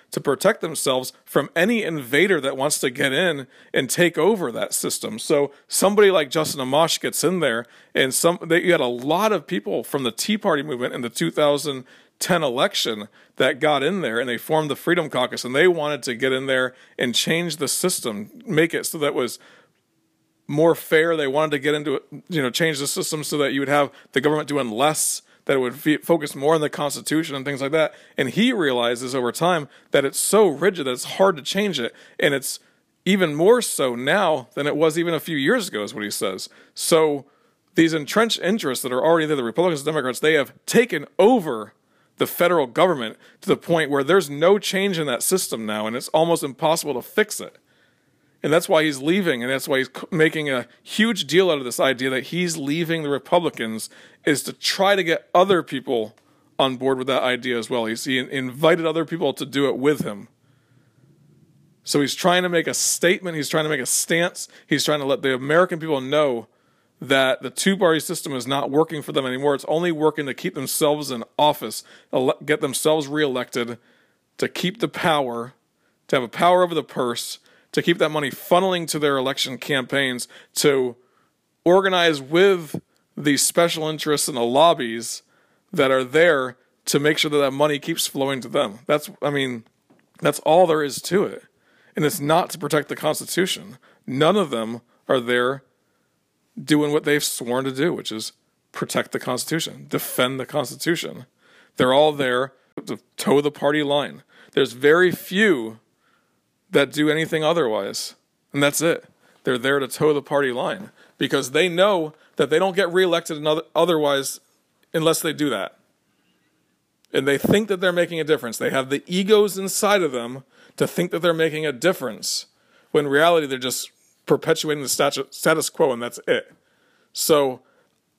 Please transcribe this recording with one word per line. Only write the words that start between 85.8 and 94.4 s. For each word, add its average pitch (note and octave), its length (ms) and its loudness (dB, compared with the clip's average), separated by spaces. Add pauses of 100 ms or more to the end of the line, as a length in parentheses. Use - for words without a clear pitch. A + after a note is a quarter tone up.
are C3 140 2
there C3+ 520 2 (280)
to - 160 0
make D3+ 180 2
sure D#3 140 0
that D3 60 2
that C#3 120 2
money C#3+ 300 0
keeps - 260 -4
flowing C3+ 340 -4
to A#2 80 -12
them. A2+ 380 -2
That's, D3 240 -2 (100)
I C#3+ 100 -2
mean, C3 340 -4 (560)
that's C#3+ 200 0
all E3+ 280 4
there D#3 160 2
is C3 180 -6
to F#3 220 0
it. - 180 -10 (540)
And F3+ 80 -2
it's D3 160 0
not D#3 300 2
to - 80 -12
protect D3 300 -2
the C#3 80 -8
Constitution. - 800 -4 (300)
None D#3 300 4
of F#3 140 0